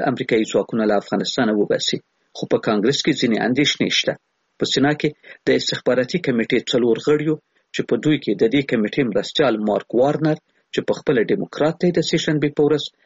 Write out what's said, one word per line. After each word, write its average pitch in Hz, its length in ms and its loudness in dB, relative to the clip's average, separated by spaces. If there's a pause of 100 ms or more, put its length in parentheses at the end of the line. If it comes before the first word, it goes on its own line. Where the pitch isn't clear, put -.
امریکایي 120 400 0
ځواکونه 110 400 0
له 104 120 4
افغانستانه 107 580 0
وباسي. 107 440 0 (360)
خو - 120 -8
په 120 120 0
کانګرس 110 420 0
کې 160 120 0
ځینې 120 260 0
اندېښنې 120 520 0
شته. - 240 -2 (460)
په - 60 0
سینا 139 260 2
کې 151 160 -2 (340)
د - 100 -2
استخباراتي 127 680 0
کمیټې 120 400 0 (100)
څلور 120 300 2
غړیو 151 360 0 (400)
چې - 120 -6
په - 100 0
دوی 151 220 0
کې 110 160 -4
د 131 160 2
دې 143 140 0
کمیټې 113 400 -2
مرستیال 113 540 0
مارک 104 360 -2
وارنر 147 440 2 (360)
چې - 100 0
په - 100 -2
خپله 127 300 0
ډیموکرات 147 540 -2
دی، 180 120 2
د 170 100 0
سه 165 160 -2
شنبې 151 360 0
په 151 120 0
ورځ 147 200 2 (220)